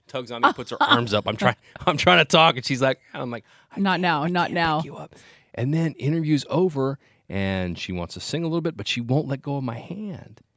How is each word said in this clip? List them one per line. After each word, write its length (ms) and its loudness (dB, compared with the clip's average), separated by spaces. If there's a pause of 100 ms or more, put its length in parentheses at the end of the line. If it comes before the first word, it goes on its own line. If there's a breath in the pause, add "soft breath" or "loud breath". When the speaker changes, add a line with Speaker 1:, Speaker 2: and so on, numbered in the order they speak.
Speaker 1:
tugs 240 -8
on 120 -8
me, 100 4
puts 180 -10
her 120 -6
arms 300 4
up. 140 0
I'm 100 0
try-, 180 2 (140)
<laughs> 180 -16
I'm 100 2
trying 220 6
to 60 4
talk, 320 6
and 80 -8
she's 180 -2
like, 160 2 (140)
I'm 180 -8
like, 140 -12 (300 soft breath)
"I 40 -4
Speaker 2:
"Not 140 2
Speaker 1:
can't, 100 0
Speaker 2:
now, 200 2
Speaker 1:
I 40 0
Speaker 2:
not 200 2
Speaker 1:
can't 60 -6
Speaker 2:
now." 260 2
Speaker 1:
pick 60 -4
you 120 -14
up." 180 -16 (400 loud breath)
And 180 0
then 200 2
interview's 560 0
over, 500 0 (300 soft breath)
and 500 -2
she 120 -8
wants 240 -6
to 40 -12
sing 240 -6
a 40 -2
little 140 -2
bit, 160 -4
but 100 -10
she 140 -2
won't 260 0
let 140 -6
go 160 -6
of 60 -4
my 160 -6
hand. 640 -12 (160)